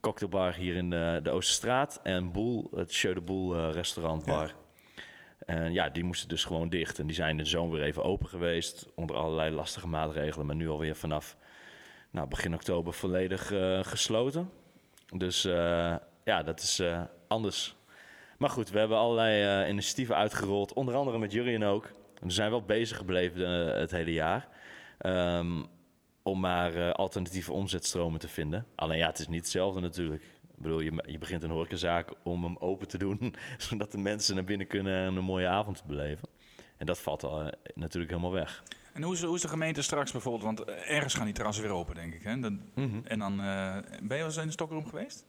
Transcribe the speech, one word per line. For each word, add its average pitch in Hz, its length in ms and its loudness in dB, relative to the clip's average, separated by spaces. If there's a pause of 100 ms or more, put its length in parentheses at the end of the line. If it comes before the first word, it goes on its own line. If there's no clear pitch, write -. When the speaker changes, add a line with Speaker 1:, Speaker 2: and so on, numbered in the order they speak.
Speaker 1:
cocktailbar 92 540 0
hier 90 220 0
in 90 140 0
de, 85 320 2
de 78 80 0
Oosterstraat. 117 720 2
En 90 300 0
Boel, 113 420 -2
het 87 200 -2
Jeu 95 200 2
de 92 60 -2
Boel, 90 360 0
eh, 82 160 2
restaurant, 82 540 -2
Speaker 2:
Ja. 80 60 2
Speaker 1:
bar. 78 220 0 (920)
En 82 260 2
ja, 87 160 2
die 85 160 -2
moesten 90 240 -4
dus 85 160 0
gewoon 85 240 0
dicht. 82 300 -2
En 76 80 -2
die 80 80 -2
zijn 82 160 2
in 78 60 2
de 78 80 0
zomer 82 340 0
weer 73 80 2
even 76 180 0
open 95 240 2
geweest, 85 680 -2
onder 82 220 -4
allerlei 80 380 2
lastige 76 340 -4
maatregelen. 78 580 0
Maar 73 100 -2
nu 82 120 0
alweer 78 280 0
vanaf, 76 400 -4 (760)
nou, 73 180 -4
begin 85 260 -2
oktober 85 380 0
volledig, 92 600 0
eh, 92 320 4
gesloten. 139 680 0 (680)
Dus, 90 280 2
eh, 85 500 4 (300)
ja, 95 180 2
dat 78 180 -4
is, - 180 0
eh, 85 220 2 (280)
anders. 107 480 0 (640)
Maar 143 120 4
goed, 110 200 -2
we 101 80 2
hebben 110 200 4
allerlei, 107 680 6
eh, 78 60 0
initiatieven 107 460 0
uitgerold. 101 560 2
Onder 127 220 0
andere 131 240 2
met 107 140 -2
Jurjen 117 300 2
ook. 101 300 2 (280)
We 90 100 -4
zijn 104 200 2
wel 117 120 2
bezig 107 340 2
gebleven, 90 800 2
eh, 50 60 2
het 82 100 2
hele 85 220 2
jaar. 82 360 2 (500)
Ehm, 87 640 2 (600)
om 95 180 0
maar, 90 340 2
eh, 87 180 2
alternatieve 90 600 -2
omzetstromen 85 680 0
te 82 80 -10
vinden. 85 460 -4
Alleen 80 240 0
ja, 82 80 4
het 80 120 0
is 80 100 -6
niet 82 120 0
hetzelfde 92 400 0
natuurlijk. 82 420 -2
Ik - 440 -14
bedoel, 80 140 2
je, 80 260 -2
je 78 120 -8
begint 82 240 -4
een 80 80 -2
horecazaak 85 600 0 (120)
om 87 220 -2
hem 87 140 -2
open 98 300 -2
te 95 100 -6
doen, 101 360 -2 (100)
<laughs> 131 140 -10 (100)
zodat 104 240 -4
de 104 60 -4
mensen 104 360 0
naar 92 100 0
binnen 98 220 -2
kunnen 98 280 0 (120)
en 95 100 0
een 92 80 0
mooie 92 220 2
avond 98 300 2
te - 100 -16
beleven. 73 420 -4 (480)
En - 100 -6
dat 85 120 0
valt - 260 -4
al, 78 180 -2
eh, 76 60 -4 (260)
natuurlijk 82 380 -4
helemaal 87 200 0
weg. 87 300 -4 (300)
Speaker 3:
En 143 100 -8
hoe 175 120 -2
is, 170 80 -2
hoe 170 120 2
is 175 80 -2
de 170 60 -2
gemeente 156 340 0
straks 143 300 0
bijvoorbeeld? 117 320 -2
Want, 110 200 -2
eh, 87 320 -6
ergens 143 180 2
gaan 123 100 0
die 104 100 -2
terrassen 107 300 -2
weer 104 80 0
open, 87 220 -4
denk 82 200 -8
ik, 82 80 -14
hè? 113 180 -4
Dan, 104 200 -2 (140)
Speaker 1:
Mhm. 123 300 -2
Speaker 3:
en 113 140 -4
dan, 101 220 -2
eh, 98 320 -2 (100)
ben - 180 -14
je 98 60 -6 (100)
wel 160 80 -2
eens 156 120 -4
in 160 100 -4
de 160 60 -4
Stockroom 156 340 -4
geweest? 214 420 -10